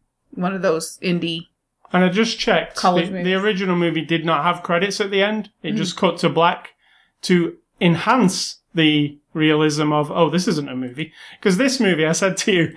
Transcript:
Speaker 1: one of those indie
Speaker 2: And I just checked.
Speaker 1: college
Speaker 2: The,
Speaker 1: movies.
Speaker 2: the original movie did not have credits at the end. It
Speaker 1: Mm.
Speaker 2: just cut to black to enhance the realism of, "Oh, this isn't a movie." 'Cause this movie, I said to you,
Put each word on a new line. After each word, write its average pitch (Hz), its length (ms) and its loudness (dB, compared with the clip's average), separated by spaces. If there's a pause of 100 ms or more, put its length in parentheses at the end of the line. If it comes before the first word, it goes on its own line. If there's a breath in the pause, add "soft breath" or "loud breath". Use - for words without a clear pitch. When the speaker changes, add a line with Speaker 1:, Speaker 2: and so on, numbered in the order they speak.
(320)
Speaker 1:
one 185 220 -4
of 185 80 -8
those 170 400 -2
indie 170 460 -4 (440)
Speaker 2:
And 180 120 2
I 185 60 4
just 220 280 0
checked. - 380 0
Speaker 1:
college 175 320 2
Speaker 2:
The, 196 60 -8
Speaker 1:
movies. 180 120 -6
Speaker 2:
the 185 100 0
original 190 400 0
movie 165 300 0
did 160 200 -2
not 156 180 0
have 175 180 0
credits 196 400 -2
at 196 80 -4
the 196 140 0
end. 214 260 -2 (140)
It 175 100 -4
Speaker 1:
Mm. 147 40 -2
Speaker 2:
just 165 200 -4
cut 170 220 0
to 165 100 2
black 165 440 0 (500 soft breath)
to 170 320 2 (260)
enhance 190 760 2 (180)
the 151 420 2 (160)
realism 156 600 2
of, 151 180 0
"Oh, 170 180 2
this 175 180 -2
isn't 147 220 -2
a 127 60 -8
movie." 127 360 -8 (300 loud breath)
'Cause 185 160 2
this 262 220 0
movie, 170 260 2
I 160 60 2
said 190 260 0
to - 140 -2
you, 165 240 0